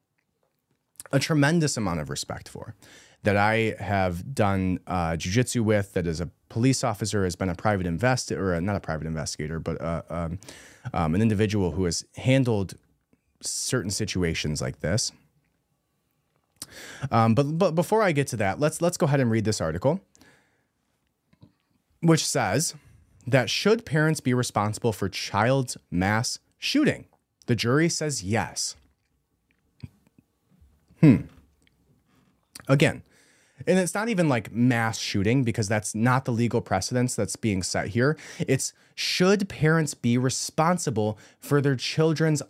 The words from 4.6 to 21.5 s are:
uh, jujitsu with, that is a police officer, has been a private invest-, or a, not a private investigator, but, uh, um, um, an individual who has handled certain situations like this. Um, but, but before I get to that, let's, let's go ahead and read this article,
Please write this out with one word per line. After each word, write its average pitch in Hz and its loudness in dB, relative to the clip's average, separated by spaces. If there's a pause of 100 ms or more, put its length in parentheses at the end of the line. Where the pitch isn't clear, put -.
uh, 87 -2
jujitsu 101 -2
with, 104 0
that 85 -2
is 82 -4
a 85 -6 (180)
police 127 0
officer, 107 -2
has 87 -2
been 95 -2
a 85 -4
private 101 0
invest-, 117 -2
or 92 -2
a, 82 0
not 101 -2
a 92 -4
private 80 -6
investigator, 78 -6
but, 80 -6
uh, 82 -4
um, 85 -6 (540)
um, 82 0
an 98 2
individual 104 2
who 90 -2
has 85 -2 (100)
handled 123 0 (680)
certain 104 -4
situations 82 -2
like 64 -6
this. 98 -2 (2000)
Um, 113 4
but, 143 0
but 180 2
before 208 0
I 185 2
get 139 -2
to 117 -6
that, 95 -2
let's, 151 -2
let's 175 0
go 180 2
ahead 143 2
and 120 2
read 110 2
this 107 0
article, 104 -2 (2000)